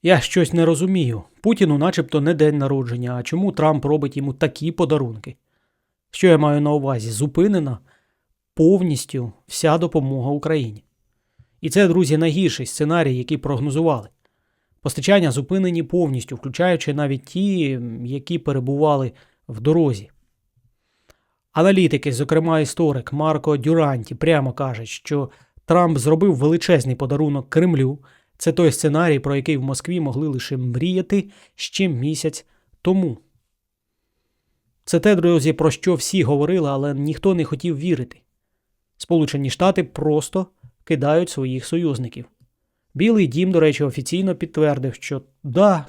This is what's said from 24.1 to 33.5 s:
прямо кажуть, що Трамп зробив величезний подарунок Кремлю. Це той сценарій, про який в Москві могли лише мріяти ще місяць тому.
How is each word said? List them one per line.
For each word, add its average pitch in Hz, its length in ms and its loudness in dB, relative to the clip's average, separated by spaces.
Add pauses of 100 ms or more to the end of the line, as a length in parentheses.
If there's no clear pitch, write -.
прямо 143 380 0
кажуть, 117 360 -8
що 143 420 -6 (340)
Трамп 165 340 4
зробив 160 380 2
величезний 143 600 2
подарунок 143 540 -2
Кремлю. 147 480 2 (380)
Це - 160 0
той 170 200 4
сценарій, 156 460 2
про 139 180 -2
який 139 200 -2
в 131 60 -4
Москві 139 380 -4
могли 143 280 -2
лише 131 280 -6
мріяти 180 760 -2 (240)
ще - 340 -4
місяць 151 580 -4 (360)
тому. 180 360 0 (1700)